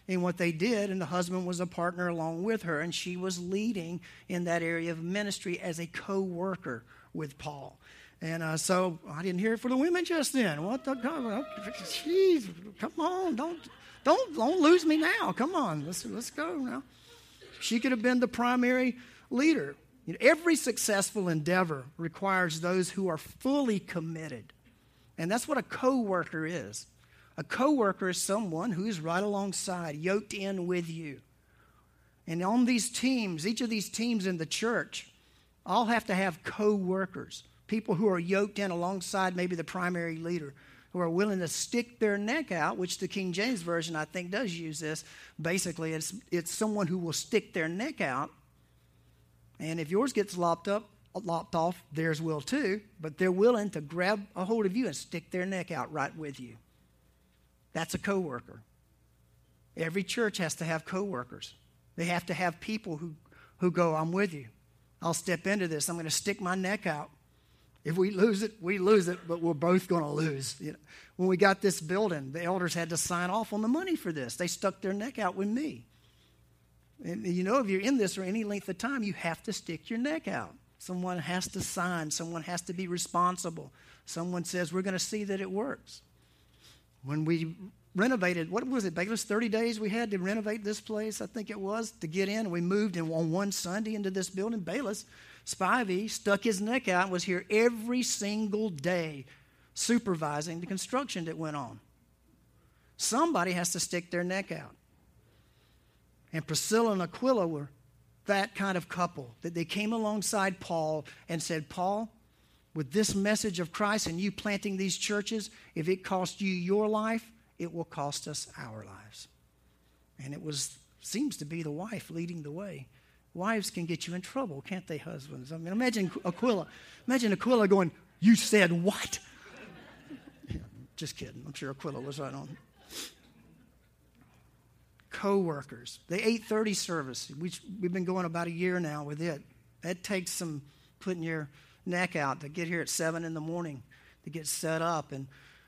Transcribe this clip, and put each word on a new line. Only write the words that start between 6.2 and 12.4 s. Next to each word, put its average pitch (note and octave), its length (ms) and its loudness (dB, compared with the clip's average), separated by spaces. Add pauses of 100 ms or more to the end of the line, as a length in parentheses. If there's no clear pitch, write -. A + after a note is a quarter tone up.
with D#3 240 -8
Paul. C#3+ 400 -12 (420)
And, E3 220 -4
uh, D#3+ 140 0
so F3+ 440 2 (100)
I D3+ 120 -8
didn't F3+ 180 0
hear A3 140 2
it A3+ 60 -2
for B3+ 80 -2
the B3+ 80 2
women E4+ 280 4
just E4 280 0
then. F3 300 4
What A#3+ 220 -2
the, C4+ 100 0
jeez, B3+ 1500 2 (300)